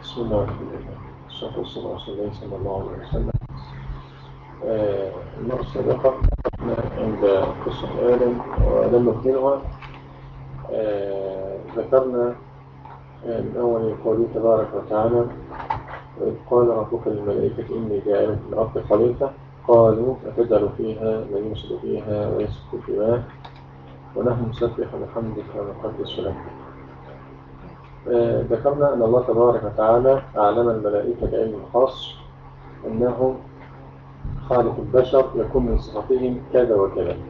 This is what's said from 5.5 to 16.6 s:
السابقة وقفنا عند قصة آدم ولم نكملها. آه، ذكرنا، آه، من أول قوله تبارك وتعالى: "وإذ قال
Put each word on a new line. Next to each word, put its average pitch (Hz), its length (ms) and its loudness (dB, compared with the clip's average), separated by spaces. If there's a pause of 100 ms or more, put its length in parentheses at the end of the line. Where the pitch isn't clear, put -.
السابقة 127 500 2
وقفنا - 680 2 (220)
عند 107 280 0 (400)
قصة 120 500 2
آدم 123 220 2 (340)
ولم 117 380 6
نكملها. 135 520 2 (1120)
آه، 98 840 -4 (200)
ذكرنا، 123 580 2 (920)
آه، 113 160 -4
من 110 180 -6
أول 113 340 2 (120)
قوله 113 300 4
تبارك 110 380 4
وتعالى: 113 520 2 (960)
"وإذ 101 120 0 (180)
قال 120 160 6